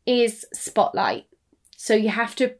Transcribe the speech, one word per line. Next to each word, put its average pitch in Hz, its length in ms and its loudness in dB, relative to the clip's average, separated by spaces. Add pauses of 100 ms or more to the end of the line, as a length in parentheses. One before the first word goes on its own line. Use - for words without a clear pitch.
is 240 480 2
spotlight. - 720 -2 (500)
So - 180 0
you 214 160 2
have 226 260 -4
to 254 220 0